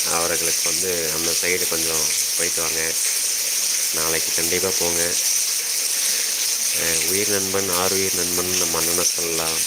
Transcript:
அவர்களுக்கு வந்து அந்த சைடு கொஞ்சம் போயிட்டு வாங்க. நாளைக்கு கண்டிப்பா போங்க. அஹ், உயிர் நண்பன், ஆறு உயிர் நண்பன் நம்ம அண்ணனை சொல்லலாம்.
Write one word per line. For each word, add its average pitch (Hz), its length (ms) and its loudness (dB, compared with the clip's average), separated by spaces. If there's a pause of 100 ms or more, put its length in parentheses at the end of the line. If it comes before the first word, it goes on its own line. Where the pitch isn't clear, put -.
அவர்களுக்கு 85 600 0
வந்து 85 480 0
அந்த 82 180 0
சைடு 87 380 0
கொஞ்சம் 82 360 0 (320)
போயிட்டு 85 260 0
வாங்க. 80 300 0 (1000)
நாளைக்கு 80 400 0
கண்டிப்பா 87 340 0 (100)
போங்க. 85 360 0 (1600)
அஹ், 82 320 0
உயிர் 98 200 2
நண்பன், 98 420 0
ஆறு 92 240 2
உயிர் 95 200 0
நண்பன் 90 440 0
நம்ம 85 200 0
அண்ணனை 85 260 2
சொல்லலாம். 82 640 0